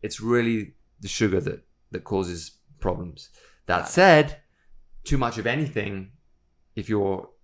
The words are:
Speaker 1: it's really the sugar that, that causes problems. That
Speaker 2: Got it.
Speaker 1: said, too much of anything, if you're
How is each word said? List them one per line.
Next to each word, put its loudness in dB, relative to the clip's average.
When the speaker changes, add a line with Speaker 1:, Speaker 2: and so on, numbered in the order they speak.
Speaker 1:
it's -10
really 0
the -12
sugar 2
that, -8
that -10
causes -4
problems. -6
That 2
Speaker 2:
Got -8
it. -6
Speaker 1:
said, 6
too 0
much -2
of -4
anything, -4
if -10
you're -2